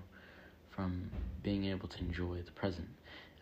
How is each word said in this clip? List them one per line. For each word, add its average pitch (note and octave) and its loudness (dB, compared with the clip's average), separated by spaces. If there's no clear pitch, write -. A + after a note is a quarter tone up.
from F2+ 2
being G2+ 6
able F#2 2
to - -6
enjoy F2 2
the - -8
present. F2 0